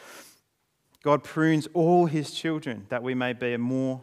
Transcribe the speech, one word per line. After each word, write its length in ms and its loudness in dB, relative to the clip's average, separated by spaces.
God 200 4
prunes 500 2
all 340 4
his 240 -4
children 580 -6
that 140 -4
we 100 -2
may 200 -2
bear 240 -4
more 460 -2